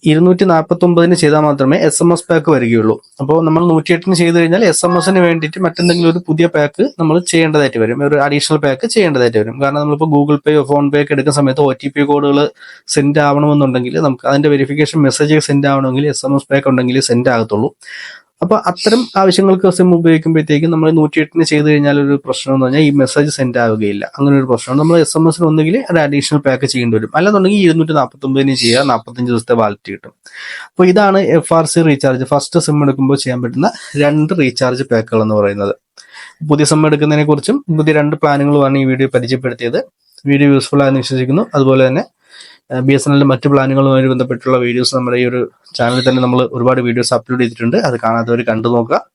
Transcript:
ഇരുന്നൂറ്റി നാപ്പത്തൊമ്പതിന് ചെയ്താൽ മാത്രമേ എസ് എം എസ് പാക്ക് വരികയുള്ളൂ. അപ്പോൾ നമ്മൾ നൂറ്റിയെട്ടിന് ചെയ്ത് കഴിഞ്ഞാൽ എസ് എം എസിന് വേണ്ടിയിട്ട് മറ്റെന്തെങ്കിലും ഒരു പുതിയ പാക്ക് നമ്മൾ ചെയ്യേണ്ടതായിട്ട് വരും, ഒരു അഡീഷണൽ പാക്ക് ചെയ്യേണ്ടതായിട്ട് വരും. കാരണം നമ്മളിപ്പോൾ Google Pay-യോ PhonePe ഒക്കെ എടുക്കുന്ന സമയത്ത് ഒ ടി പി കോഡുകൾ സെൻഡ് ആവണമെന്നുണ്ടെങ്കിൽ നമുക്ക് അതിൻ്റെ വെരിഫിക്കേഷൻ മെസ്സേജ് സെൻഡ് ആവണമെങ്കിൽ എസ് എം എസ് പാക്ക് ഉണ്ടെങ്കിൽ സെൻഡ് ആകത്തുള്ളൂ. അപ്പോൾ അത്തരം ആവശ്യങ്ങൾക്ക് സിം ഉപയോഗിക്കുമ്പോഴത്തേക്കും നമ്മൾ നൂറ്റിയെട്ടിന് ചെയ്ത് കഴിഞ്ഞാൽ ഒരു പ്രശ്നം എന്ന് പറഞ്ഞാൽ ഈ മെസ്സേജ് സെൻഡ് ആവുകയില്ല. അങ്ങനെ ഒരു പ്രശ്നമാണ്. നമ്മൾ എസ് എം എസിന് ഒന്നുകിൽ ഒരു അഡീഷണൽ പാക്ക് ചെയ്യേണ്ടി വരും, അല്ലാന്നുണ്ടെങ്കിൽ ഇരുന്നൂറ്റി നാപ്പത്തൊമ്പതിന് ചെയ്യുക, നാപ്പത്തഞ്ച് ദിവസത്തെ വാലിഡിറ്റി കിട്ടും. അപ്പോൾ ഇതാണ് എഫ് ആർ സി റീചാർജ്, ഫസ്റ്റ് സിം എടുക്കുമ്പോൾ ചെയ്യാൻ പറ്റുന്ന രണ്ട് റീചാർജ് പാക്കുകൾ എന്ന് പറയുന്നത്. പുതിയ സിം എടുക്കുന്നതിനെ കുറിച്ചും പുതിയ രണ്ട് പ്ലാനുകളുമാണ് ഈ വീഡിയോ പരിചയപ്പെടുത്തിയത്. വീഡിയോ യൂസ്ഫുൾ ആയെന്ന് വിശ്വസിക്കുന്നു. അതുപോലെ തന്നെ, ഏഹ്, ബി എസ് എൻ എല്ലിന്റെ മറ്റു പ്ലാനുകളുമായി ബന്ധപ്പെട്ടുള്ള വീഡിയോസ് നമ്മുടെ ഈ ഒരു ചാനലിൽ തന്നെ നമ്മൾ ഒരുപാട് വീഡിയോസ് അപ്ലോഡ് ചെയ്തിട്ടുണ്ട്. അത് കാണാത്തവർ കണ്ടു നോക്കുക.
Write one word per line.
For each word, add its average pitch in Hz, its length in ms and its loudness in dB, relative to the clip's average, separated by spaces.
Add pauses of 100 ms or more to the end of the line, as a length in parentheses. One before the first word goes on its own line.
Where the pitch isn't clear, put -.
ഇരുന്നൂറ്റി 180 420 4
നാപ്പത്തൊമ്പതിന് 170 680 2
ചെയ്താൽ 151 240 2
മാത്രമേ 143 320 0 (100)
എസ് - 160 -2
എം 170 120 4
എസ് 156 140 -10
പാക്ക് 160 260 0
വരികയുള്ളൂ. 113 400 2 (260)
അപ്പോൾ 147 160 0 (100)
നമ്മൾ 160 140 2 (100)
നൂറ്റിയെട്ടിന് 170 500 0
ചെയ്ത് 170 180 2
കഴിഞ്ഞാൽ 170 320 2
എസ് - 160 -4
എം 175 120 0
എസിന് 190 260 0
വേണ്ടിയിട്ട് 165 400 -2
മറ്റെന്തെങ്കിലും 170 480 0
ഒരു 175 140 -2
പുതിയ 165 280 0
പാക്ക് 147 300 -2 (140)
നമ്മൾ 160 160 0 (160)
ചെയ്യേണ്ടതായിട്ട് 151 520 0
വരും, 120 260 -2
ഒരു 147 160 2
അഡീഷണൽ 143 400 -2
പാക്ക് 139 300 -2
ചെയ്യേണ്ടതായിട്ട് 127 480 2
വരും. 117 180 -8
കാരണം 139 220 -2
നമ്മളിപ്പോൾ 151 320 -2
Google 143 300 2
Pay-യോ 151 260 2
PhonePe 143 320 2
ഒക്കെ 147 140 -2
എടുക്കുന്ന 139 240 0
സമയത്ത് 139 280 0
ഒ - 20 -2 (120)
ടി 139 120 -4
പി 147 140 0
കോഡുകൾ 143 300 2 (560)
സെൻഡ് 147 320 2
ആവണമെന്നുണ്ടെങ്കിൽ 143 680 0 (100)
നമുക്ക് 127 240 -4
അതിൻ്റെ 147 240 2
വെരിഫിക്കേഷൻ 143 520 -2
മെസ്സേജ് 151 420 0
സെൻഡ് 143 220 2
ആവണമെങ്കിൽ 135 420 -2
എസ് - 140 -8
എം 139 120 0
എസ് - 120 -12
പാക്ക് 139 220 0
ഉണ്ടെങ്കിൽ 127 260 0 (120)
സെൻഡ് 123 240 0
ആകത്തുള്ളൂ. 113 360 -2 (720)
അപ്പോൾ 208 140 0 (120)
അത്തരം 220 320 0 (180)
ആവശ്യങ്ങൾക്ക് 190 560 2
സിം 185 220 4
ഉപയോഗിക്കുമ്പോഴത്തേക്കും 160 760 0
നമ്മൾ 160 240 2
നൂറ്റിയെട്ടിന് 156 540 0
ചെയ്ത് 151 180 2
കഴിഞ്ഞാൽ 143 360 2
ഒരു 143 180 0
പ്രശ്നം 135 300 -6
എന്ന് 131 120 2
പറഞ്ഞാൽ 139 220 0
ഈ - 20 4 (120)
മെസ്സേജ് 143 340 0
സെൻഡ് 127 280 -2
ആവുകയില്ല. 110 400 -2 (140)
അങ്ങനെ 139 220 2
ഒരു 131 100 -2
പ്രശ്നമാണ്. 127 320 -2
നമ്മൾ 165 220 2
എസ് - 140 -4
എം 165 120 2
എസിന് 170 200 -2
ഒന്നുകിൽ 156 260 0 (160)
ഒരു 170 140 2
അഡീഷണൽ 143 420 -2
പാക്ക് 131 240 -2
ചെയ്യേണ്ടി 120 260 -2
വരും, 110 200 -4
അല്ലാന്നുണ്ടെങ്കിൽ 196 500 2
ഇരുന്നൂറ്റി 160 320 0
നാപ്പത്തൊമ്പതിന് 135 600 -2
ചെയ്യുക, 120 200 0 (100)
നാപ്പത്തഞ്ച് 123 400 -6
ദിവസത്തെ 117 300 0
വാലിഡിറ്റി 104 340 -4
കിട്ടും. - 180 -20 (580)
അപ്പോൾ 180 220 2
ഇതാണ് 196 280 2 (160)
എഫ് - 200 -2
ആർ 160 160 0
സി 170 160 2
റീചാർജ്, 131 440 0
ഫസ്റ്റ് 151 320 -2
സിം 147 220 0
എടുക്കുമ്പോൾ 135 360 0
ചെയ്യാൻ 123 200 -4
പറ്റുന്ന 127 260 -2 (340)
രണ്ട് 151 380 0
റീചാർജ് 127 500 -2
പാക്കുകൾ 113 340 -2
എന്ന് 110 160 0
പറയുന്നത്. 101 320 -2 (760)
പുതിയ 147 220 2
സിം 156 180 2
എടുക്കുന്നതിനെ 151 420 0
കുറിച്ചും 196 280 -2 (180)
പുതിയ 156 240 0
രണ്ട് 147 220 -2
പ്ലാനുകളുമാണ് 143 600 2
ഈ 131 80 0
വീഡിയോ 131 240 -2
പരിചയപ്പെടുത്തിയത്. 123 640 -4 (520)
വീഡിയോ 143 240 4
യൂസ്ഫുൾ 139 300 0
ആയെന്ന് 135 180 0
വിശ്വസിക്കുന്നു. 135 420 -2 (100)
അതുപോലെ 131 320 2
തന്നെ, 135 160 -2 (720)
ഏഹ്, 127 140 -4
ബി 139 80 4
എസ് 131 120 -2
എൻ 143 60 0
എല്ലിന്റെ 139 180 4
മറ്റു 131 220 -2
പ്ലാനുകളുമായി 135 580 2
ബന്ധപ്പെട്ടുള്ള 127 540 -2
വീഡിയോസ് 123 300 -2
നമ്മുടെ 123 260 -2
ഈ 123 100 0
ഒരു 123 100 -4 (360)
ചാനലിൽ 123 300 0
തന്നെ 127 180 0
നമ്മൾ 123 140 2 (160)
ഒരുപാട് 127 320 0
വീഡിയോസ് 120 300 -2
അപ്ലോഡ് 127 260 -4
ചെയ്തിട്ടുണ്ട്. 117 340 -2 (100)
അത് 123 160 -2
കാണാത്തവർ 117 380 -2 (100)
കണ്ടു 110 240 -2
നോക്കുക. 120 240 0 (160)